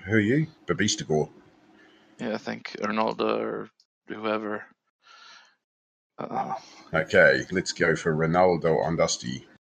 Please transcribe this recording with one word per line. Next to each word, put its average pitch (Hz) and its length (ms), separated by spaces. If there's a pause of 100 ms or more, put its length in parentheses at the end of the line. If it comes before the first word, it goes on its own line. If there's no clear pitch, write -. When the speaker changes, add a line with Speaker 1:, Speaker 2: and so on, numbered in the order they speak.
Speaker 1:
who 101 80
are 110 60
you? 131 260 (200)
Babistagor. 90 640 (920)
Speaker 2:
Yeah, 120 160
I 107 40
think 113 440
Arnaldo 110 560
or 107 300 (400)
whoever. 107 560 (1500)
Uh-oh. - 360 (400)
Speaker 1:
Okay, 80 560
let's 90 220
go 85 220
for 80 200
Ronaldo 80 680
on 82 140
Dusty. 71 500 (300)